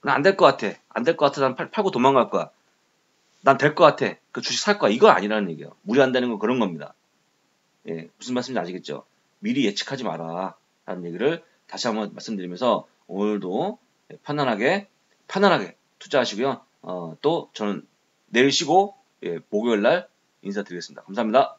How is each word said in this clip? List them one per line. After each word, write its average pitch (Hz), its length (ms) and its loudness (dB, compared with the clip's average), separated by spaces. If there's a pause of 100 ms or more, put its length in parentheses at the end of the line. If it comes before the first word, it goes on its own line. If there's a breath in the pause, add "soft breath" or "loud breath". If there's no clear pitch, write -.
난 139 140 2
안 139 60 0
될 190 140 4
것 180 100 6
같아. 110 300 2 (120)
안 117 160 -4
될 160 120 0
것 147 100 2
같아. 143 160 0
난 127 120 0
팔-, - 160 -10
팔고 196 200 -2
도망갈 127 400 4
거야. 82 200 -2 (920)
난 139 160 6
될 147 160 2
것 180 100 4
같아. 127 320 4 (160)
그 123 80 -10
주식 - 200 -4
살 202 180 0
거야." 131 120 2
이거 147 180 6
아니라는 104 420 2
얘기예요. 76 220 -12 (100)
무리한다는 127 480 2
건 107 80 -6
그런 113 200 0
겁니다. 87 360 -4 (920)
예, 82 200 -10 (100)
무슨 127 160 -10
말씀인지 123 240 -4
아시겠죠? 85 460 -10 (340)
미리 123 280 -2
예측하지 127 360 -6
마라 85 540 -8 (300)
라는 92 180 -10
얘기를 113 400 -4 (240 soft breath)
다시 - 200 -6
한번 107 260 -4
말씀드리면서 95 720 -4 (200)
오늘도, 104 720 -4 (340)
예, - 120 -20
편안하게, 147 640 -2 (400)
편안하게 170 480 2 (220)
투자하시고요. 123 600 -2 (220)
어, 87 380 -10
또 156 320 -2
저는 101 340 -6 (420)
내일 127 220 4
쉬고, 175 460 2 (280)
예, 85 160 -6 (100)
목요일 107 320 0
날 165 260 2 (340)
인사드리겠습니다. 98 600 -10
감사합니다. 110 560 0